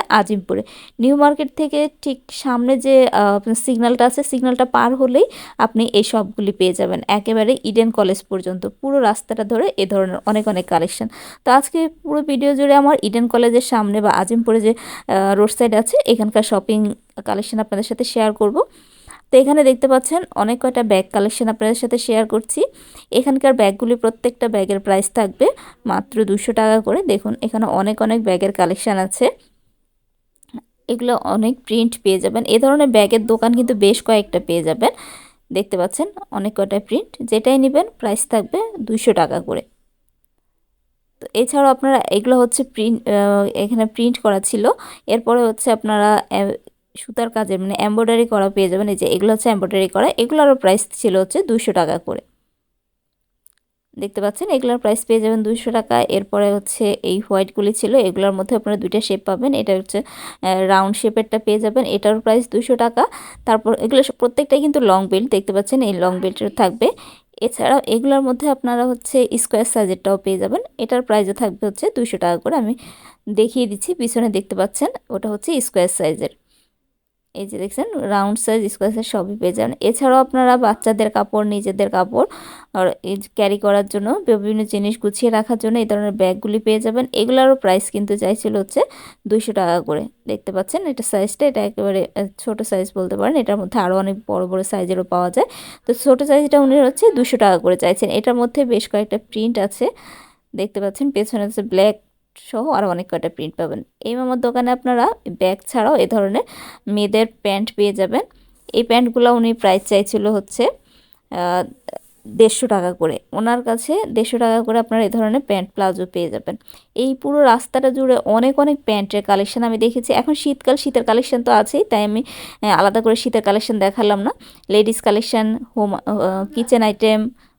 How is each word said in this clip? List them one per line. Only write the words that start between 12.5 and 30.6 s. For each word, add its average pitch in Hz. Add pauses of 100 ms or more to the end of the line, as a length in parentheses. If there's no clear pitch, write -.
জুড়ে 277
আমার 277
ইডেন 233
কলেজের 240
সামনে 214
বা 208
আজিমপুরে 226
যে, 214
আহ, 196
রোড 208
সাইড 233
আছে 220 (100)
এখানকার 220
শপিং 214 (300)
কালেকশন 214
আপনাদের 214
সাথে 240
শেয়ার 220
করব। 214 (680)
তো 262
এখানে 285
দেখতে 262
পাচ্ছেন 269 (120)
অনেক 226
কয়টা 254
ব্যাগ 202
কালেকশন 220
আপনাদের 220
সাথে 240
শেয়ার 226
করছি। 220 (480)
এখানকার 269
ব্যাগগুলি 226
প্রত্যেকটা 233
ব্যাগের 196
প্রাইস 196
থাকবে 220 (380)
মাত্র 208
দুশো 202
টাকা 220
করে। 247
দেখুন 214
এখানে 220
অনেক 202
অনেক 220
ব্যাগের 196
কালেকশন 190
আছে, 190 (1600)